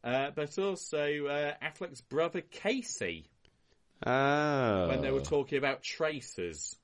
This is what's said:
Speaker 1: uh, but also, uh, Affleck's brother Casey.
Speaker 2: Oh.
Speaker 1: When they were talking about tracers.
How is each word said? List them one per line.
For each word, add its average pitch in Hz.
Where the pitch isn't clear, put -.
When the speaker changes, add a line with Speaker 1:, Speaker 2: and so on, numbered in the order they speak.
Speaker 1:
uh, 131
but 151
also, 151
uh, 147
Affleck's 156
brother 165
Casey. 95
Speaker 2:
Oh. 135
Speaker 1:
When 78
they 135
were 135
talking 139
about 135
tracers. 110